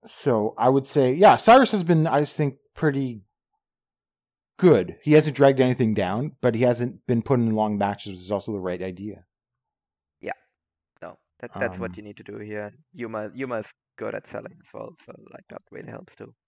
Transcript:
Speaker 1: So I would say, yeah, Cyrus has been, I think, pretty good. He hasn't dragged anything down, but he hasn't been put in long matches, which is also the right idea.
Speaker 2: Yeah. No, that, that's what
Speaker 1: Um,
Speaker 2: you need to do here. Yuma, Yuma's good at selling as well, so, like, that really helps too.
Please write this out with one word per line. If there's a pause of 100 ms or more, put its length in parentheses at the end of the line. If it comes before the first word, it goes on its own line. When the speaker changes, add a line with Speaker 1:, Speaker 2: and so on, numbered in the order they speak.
Speaker 1:
So
I
would
say,
yeah,
Cyrus
has
been,
I
think, (180)
pretty (1400)
good.
He
hasn't
dragged
anything
down,
but
he
hasn't
been
put
in
long
matches,
which
is
also
the
right
idea. (960)
Speaker 2:
Yeah. (720)
No, (220)
that,
that's
what
Speaker 1:
Um,
Speaker 2:
you
need
to
do
here. (200)
Yuma,
Yuma's (320)
good
at
selling
as
well, (140)
so, (200)
like,
that
really
helps
too. (140)